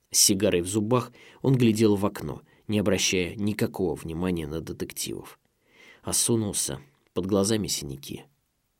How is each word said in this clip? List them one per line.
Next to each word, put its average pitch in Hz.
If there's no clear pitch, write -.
С -
сигарой 95
в 87
зубах 110
он 135
глядел 110
в 98
окно, 76
не 104
обращая 92
никакого 101
внимания 82
на 76
детективов. -
Осунулся, 107
под 90
глазами 101
синяки. -